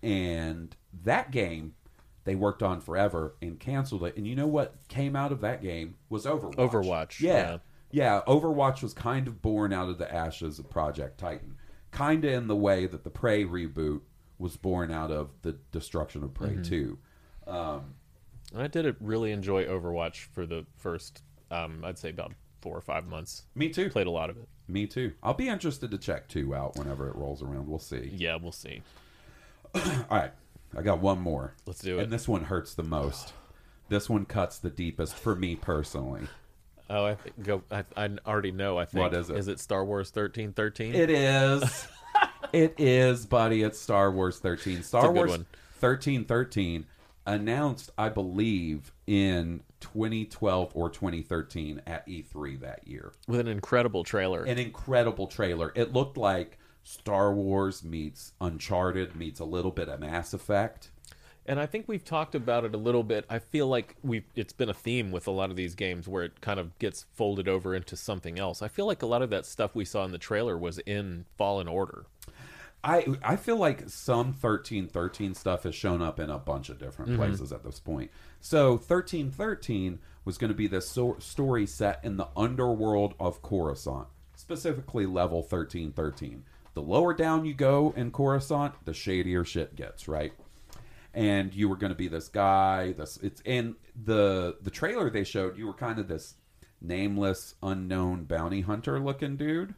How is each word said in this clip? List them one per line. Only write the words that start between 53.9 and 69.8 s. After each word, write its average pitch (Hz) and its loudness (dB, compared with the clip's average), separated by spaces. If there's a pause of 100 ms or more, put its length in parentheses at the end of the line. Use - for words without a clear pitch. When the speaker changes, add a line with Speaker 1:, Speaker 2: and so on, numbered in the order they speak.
Speaker 2:
trailer. 92 0
Speaker 1:
An 123 0
incredible 117 2
trailer. 85 0
It 117 2
looked 127 2
like 95 2 (260)
Star 101 2
Wars 98 2
meets 80 -6
Uncharted 90 0
meets 82 -8
a 80 -4
little 87 0
bit 78 -4
of 71 -6
Mass 82 -4
Effect. - 0 (540)
Speaker 2:
And 139 -2
I 151 0
think 214 -6
we've 208 -4
talked 160 -2
about 120 2
it 107 -2
a 107 -2
little 120 4
bit. 110 0
I 117 -2
feel 147 0
like 123 0
we've, 117 -2 (100)
it's 110 -4
been 120 0
a 101 -2
theme 117 -2
with 87 -4
a 101 0
lot 95 2
of 92 -6
these 90 -4
games 90 -4
where 95 -2
it - -10
kind 101 -2
of 87 -8
gets - -4
folded 101 0
over 92 0
into 92 -6
something 90 -6
else. 95 -4
I 107 -4
feel 202 -2
like 202 0
a 123 -2
lot 120 2
of 127 0
that 98 0
stuff - -2
we 104 -2